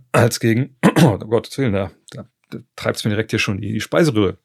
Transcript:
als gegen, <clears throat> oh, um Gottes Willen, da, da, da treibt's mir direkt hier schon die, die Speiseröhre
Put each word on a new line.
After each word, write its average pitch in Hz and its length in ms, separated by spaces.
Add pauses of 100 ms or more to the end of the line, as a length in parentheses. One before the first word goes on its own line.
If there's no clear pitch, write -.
(120)
als - 260
gegen, 117 380 (100)
<clears throat> - 160
oh, 110 180
um - 80
Gottes 113 300
Willen, 127 140
da, 98 180 (220)
da, - 140 (240)
da 117 80 (180)
treibt's - 280
mir 110 60
direkt 107 200
hier 113 100
schon 101 200
die, 104 120
die 110 80
Speiseröhre 107 640